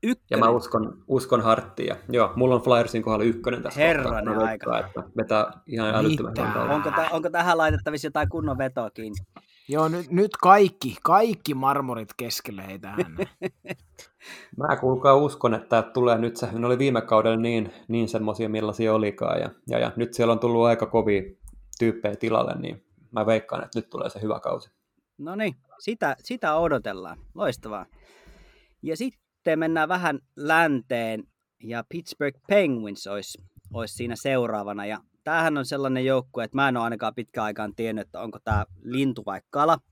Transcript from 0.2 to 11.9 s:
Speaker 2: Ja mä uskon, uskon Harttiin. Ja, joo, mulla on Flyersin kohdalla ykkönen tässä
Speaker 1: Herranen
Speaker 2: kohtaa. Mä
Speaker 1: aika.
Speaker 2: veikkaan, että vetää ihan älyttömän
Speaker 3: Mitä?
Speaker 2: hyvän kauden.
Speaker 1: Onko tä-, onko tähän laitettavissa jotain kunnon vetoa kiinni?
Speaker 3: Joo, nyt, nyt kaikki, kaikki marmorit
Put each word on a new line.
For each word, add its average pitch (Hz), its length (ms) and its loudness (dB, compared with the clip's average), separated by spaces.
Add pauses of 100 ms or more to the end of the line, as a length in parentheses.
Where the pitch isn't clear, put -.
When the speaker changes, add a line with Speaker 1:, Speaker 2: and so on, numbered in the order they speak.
Speaker 2:
Ja 113 80 2
mä 113 120 6
uskon, 117 580 -2
uskon 127 340 2
Harttiin. - 460 0
Ja, - 80 -2 (140)
joo, 117 260 2
mulla 127 200 4
on 113 60 2
Flyersin 117 400 2
kohdalla 110 240 0
ykkönen 117 380 -2
tässä 120 160 -8
Speaker 1:
Herranen 131 460 2
Speaker 2:
kohtaa. 110 180 0
Mä 110 60 2
Speaker 1:
aika. 110 220 -4
Speaker 2:
veikkaan, - 340 -4
että - 120 -20
vetää 110 340 0 (160)
ihan 110 280 -2
älyttömän 117 360 2
Speaker 3:
Mitä? 110 100 -6
Speaker 2:
hyvän 113 120 -2
kauden. 117 220 0
Speaker 1:
Onko 151 160 -2
tä-, 160 200 0
onko 165 180 -2
tähän 170 280 2
laitettavissa 156 500 0
jotain 147 220 0
kunnon 151 280 -4
vetoa 127 320 -4
kiinni? 104 360 -10 (440)
Speaker 3:
Joo, 156 180 2
nyt, 165 240 -4
nyt 190 200 4 (100)
kaikki, 180 600 4
kaikki 196 500 2
marmorit 131 640 -2